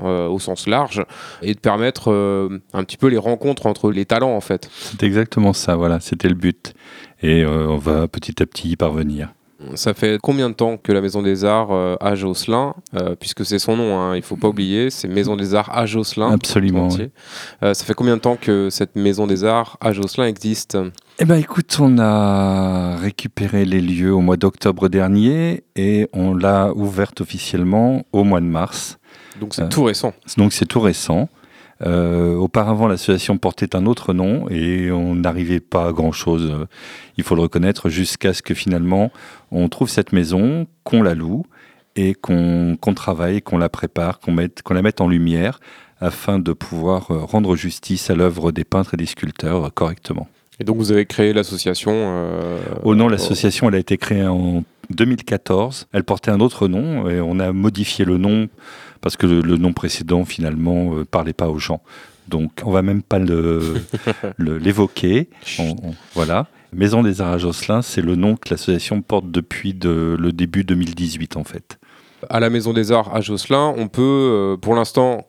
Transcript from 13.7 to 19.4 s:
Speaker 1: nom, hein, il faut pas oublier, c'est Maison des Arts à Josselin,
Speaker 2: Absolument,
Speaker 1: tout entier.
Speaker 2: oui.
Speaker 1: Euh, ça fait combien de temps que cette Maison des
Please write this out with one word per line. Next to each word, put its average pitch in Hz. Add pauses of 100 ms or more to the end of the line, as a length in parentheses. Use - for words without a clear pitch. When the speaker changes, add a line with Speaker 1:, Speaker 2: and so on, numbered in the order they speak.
Speaker 1:
nom, 113
hein, 92
il 90
faut -
pas 110
oublier, 104
c'est -
Maison 101
des 98
Arts 104
à 117
Josselin, 110
Speaker 2:
Absolument, 92
Speaker 1:
tout 90
entier. 113
Speaker 2:
oui. -
Speaker 1:
Euh, 101
ça -
fait 110
combien 120
de 110
temps 123
que 98
cette -
Maison 101
des 95